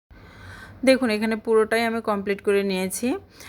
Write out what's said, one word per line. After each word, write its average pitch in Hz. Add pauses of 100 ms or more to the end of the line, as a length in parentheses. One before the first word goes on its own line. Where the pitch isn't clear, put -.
(840)
দেখুন 254
এখানে 220
পুরোটাই 220
আমি 226
কমপ্লিট 202
করে 202
নিয়েছি। 190 (400)